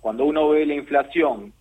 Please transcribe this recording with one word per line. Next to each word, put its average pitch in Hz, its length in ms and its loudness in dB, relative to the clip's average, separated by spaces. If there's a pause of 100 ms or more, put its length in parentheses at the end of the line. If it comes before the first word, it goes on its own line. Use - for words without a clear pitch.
cuando 113 240 -4
uno 151 240 2
ve 151 160 4
la 147 100 -2
inflación 139 880 -2